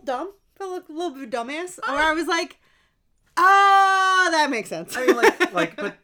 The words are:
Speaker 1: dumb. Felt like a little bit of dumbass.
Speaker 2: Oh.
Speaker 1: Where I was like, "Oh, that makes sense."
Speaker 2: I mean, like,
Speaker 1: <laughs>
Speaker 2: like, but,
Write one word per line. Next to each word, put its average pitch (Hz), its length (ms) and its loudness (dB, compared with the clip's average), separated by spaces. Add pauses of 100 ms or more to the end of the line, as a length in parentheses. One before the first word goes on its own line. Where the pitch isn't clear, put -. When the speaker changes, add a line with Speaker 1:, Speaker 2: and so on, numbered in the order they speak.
Speaker 1:
dumb. 285 260 -6 (240)
Felt 392 160 -12
like 370 160 -12
a 311 60 -20
little 330 180 -8
bit 269 120 -16
of 233 60 -14
dumbass. 277 560 -10
Speaker 2:
Oh. 262 80 -6
Speaker 1:
Where 302 80 -2
I 311 120 0
was 320 140 -6
like, - 320 -6 (760)
"Oh, 381 960 4
that 302 180 2
makes 226 200 -6
sense." 170 260 -10
Speaker 2:
I 254 100 -6
mean, - 120 4
like, - 360 0
Speaker 1:
<laughs> - 0 -
Speaker 2:
like, 170 220 -4
but, 202 280 -10